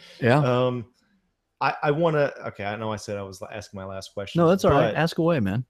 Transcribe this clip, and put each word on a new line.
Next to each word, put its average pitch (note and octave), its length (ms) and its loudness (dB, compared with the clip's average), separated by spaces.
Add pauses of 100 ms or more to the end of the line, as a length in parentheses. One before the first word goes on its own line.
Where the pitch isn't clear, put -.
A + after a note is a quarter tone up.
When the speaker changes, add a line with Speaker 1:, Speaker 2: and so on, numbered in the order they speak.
(200)
Speaker 1:
Yeah. B2 180 6
Speaker 2:
Um, B2 480 2 (720)
I, C3+ 140 0 (100)
I D3+ 60 2
wanna, D3+ 420 2 (160)
okay, G#2 160 -10
I G#2 120 -4
know A2 160 -4
I G#2 40 -4
said G2+ 200 -8
I G2+ 60 -6
was F#2+ 180 -12
la-, G#2 100 -12
asking G2+ 280 -14
my F#2+ 80 -10
last F#2+ 280 -12
question, G2+ 260 -4
Speaker 1:
No, E3 80 6
that's F#3+ 160 2
all E3+ 80 6
right. A#2+ 200 4
Speaker 2:
but - 40 -6
Speaker 1:
Ask D#3 220 -2
away, E3 220 2
man. G#2 300 -2